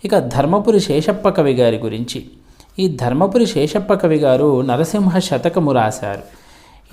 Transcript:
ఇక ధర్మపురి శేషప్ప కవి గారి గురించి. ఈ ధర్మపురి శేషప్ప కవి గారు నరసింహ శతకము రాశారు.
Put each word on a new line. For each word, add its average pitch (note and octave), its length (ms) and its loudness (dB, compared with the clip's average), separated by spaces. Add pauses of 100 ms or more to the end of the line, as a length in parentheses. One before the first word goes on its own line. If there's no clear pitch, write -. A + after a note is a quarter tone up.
ఇక G3+ 140 2
ధర్మపురి E3 640 0
శేషప్ప D#3 480 -2
కవి D3+ 240 0
గారి B2 240 2
గురించి. A#2 480 -8 (540)
ఈ F#3+ 100 0
ధర్మపురి E3+ 580 0
శేషప్ప G3 480 0
కవి E3+ 220 2
గారు C#3 440 2
నరసింహ E3 580 0
శతకము E3 540 0
రాశారు. G#2+ 500 -2 (720)